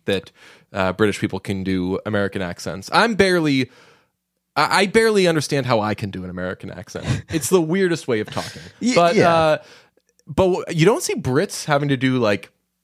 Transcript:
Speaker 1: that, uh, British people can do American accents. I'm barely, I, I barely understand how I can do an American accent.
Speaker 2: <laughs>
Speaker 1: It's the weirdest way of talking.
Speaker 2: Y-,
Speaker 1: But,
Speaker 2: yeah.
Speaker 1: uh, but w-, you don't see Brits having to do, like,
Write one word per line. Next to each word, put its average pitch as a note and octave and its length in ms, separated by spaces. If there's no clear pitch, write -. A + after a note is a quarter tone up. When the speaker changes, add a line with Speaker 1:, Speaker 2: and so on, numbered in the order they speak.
Speaker 1:
that, F#2+ 260
uh, F#2 200
British G#2 260
people F#2+ 200
can F#2+ 240
do F#2 420
American G2+ 360
accents. F2+ 520
I'm G#3+ 220
barely, D#3+ 540
I, D3+ 260
I G3+ 60
barely G#3+ 400
understand D3 380
how A#2+ 140
I G#2 160
can G2+ 160
do F#2 120
an F#2 60
American F2+ 420
accent. - 560
Speaker 2:
<laughs> - 20
Speaker 1:
It's E3 200
the F3+ 120
weirdest E3+ 460
way A#2 120
of G#2 100
talking. - 320
Speaker 2:
Y-, F4 140
Speaker 1:
But, E3+ 200
Speaker 2:
yeah. F#3 180
Speaker 1:
uh, D#3+ 240
but D#3+ 180
w-, F#3 240
you D#3+ 160
don't B3 160
see G4+ 140
Brits D3+ 500
having C#3+ 240
to C#3 80
do, B2+ 220
like, G#2 320